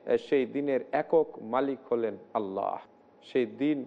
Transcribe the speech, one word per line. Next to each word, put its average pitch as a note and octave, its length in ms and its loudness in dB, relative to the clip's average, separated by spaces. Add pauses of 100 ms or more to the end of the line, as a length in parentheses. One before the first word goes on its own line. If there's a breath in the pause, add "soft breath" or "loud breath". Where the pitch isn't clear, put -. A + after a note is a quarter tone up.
এ, A#2+ 120 4
সেই C3+ 280 2
দিনের C3+ 340 0 (120)
একক D3+ 360 4 (140)
মালিক B2+ 380 -2 (120)
হলেন A2+ 260 0 (160)
আল্লাহ। G2 440 -2 (540)
সেই B2+ 140 4
দিন C3 420 0